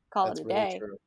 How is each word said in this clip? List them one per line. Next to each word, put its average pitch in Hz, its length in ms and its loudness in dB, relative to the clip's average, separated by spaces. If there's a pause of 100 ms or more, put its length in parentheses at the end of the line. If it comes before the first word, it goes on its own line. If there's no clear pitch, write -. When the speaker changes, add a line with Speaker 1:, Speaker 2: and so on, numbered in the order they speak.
(120)
Speaker 1:
call 190 200 4
Speaker 2:
That's - 80 -6
Speaker 1:
it 156 40 -8
a - 20 -10
Speaker 2:
really 202 200 2
Speaker 1:
day. 185 140 -4
Speaker 2:
true. 202 280 -10